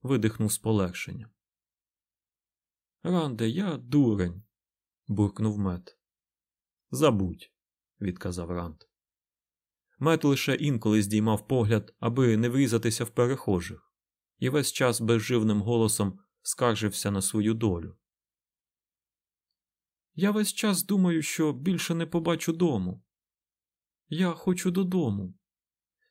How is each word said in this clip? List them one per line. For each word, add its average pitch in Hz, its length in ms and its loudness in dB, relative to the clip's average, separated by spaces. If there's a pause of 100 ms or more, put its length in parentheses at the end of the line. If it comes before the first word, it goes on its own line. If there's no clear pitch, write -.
видихнув 110 500 0
з - 60 -4
полегшенням. 107 720 -2 (1700)
"Ранде, 147 460 -2
я 165 280 -2
дурень", 113 680 2 (640)
буркнув 104 520 0
Мет. 92 400 -6 (920)
"Забудь", 113 640 0 (480)
відказав 90 500 -6
Ранд. 85 340 -8 (1160)
Мет 156 240 2
лише 139 300 2
інколи 110 480 2
здіймав 107 460 0
погляд, 113 520 0
аби 117 360 2
не 117 120 2
врізатися 120 560 0
в - 60 -8
перехожих, 110 840 -2 (460)
і 127 100 0
весь 135 240 0
час 123 280 0
безживним 110 640 2
голосом 107 560 0 (240)
скаржився 107 680 -2
на 95 120 -2
свою 110 320 0
долю. 92 420 -2 (2250)
"Я 190 160 2
весь 208 220 0
час 202 320 0
думаю, 180 380 2
що 151 300 0
більше 147 420 -2
не 165 120 -2
побачу 165 460 -2
дому. 135 520 -2 (1040)
Я 170 240 0
хочу 180 380 -2
додому. 165 640 -2 (760)